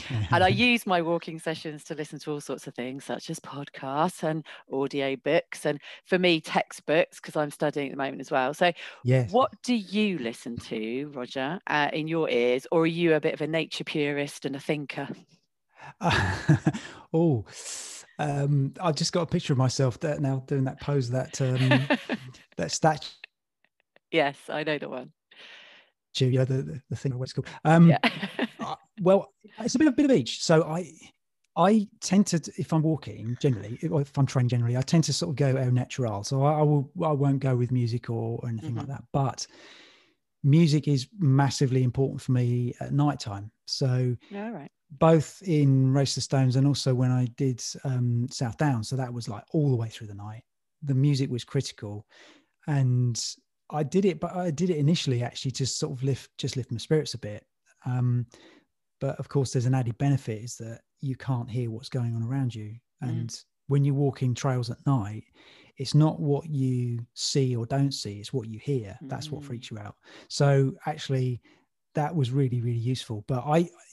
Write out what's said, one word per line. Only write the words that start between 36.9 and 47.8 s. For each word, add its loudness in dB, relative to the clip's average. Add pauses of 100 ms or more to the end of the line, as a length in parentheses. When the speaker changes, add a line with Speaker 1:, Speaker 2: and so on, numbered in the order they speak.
Speaker 1:
I 2
won't 2
go 2
with 0
music 0
or, -4
or -6
anything -6
like -6
Speaker 2:
Mm-hmm. -8
Speaker 1:
that. -10 (100)
But -2 (960)
music 6
is 2 (120)
massively 4
important 0
for 0
me 0
at -6
nighttime. -2 (160)
So 0 (200)
Speaker 2:
All -6
right. -12 (200)
Speaker 1:
both 4
in 6
Race 2
the -4
Stones 2
and 4
also 2
when 2
I 2 (120)
did, -2 (220)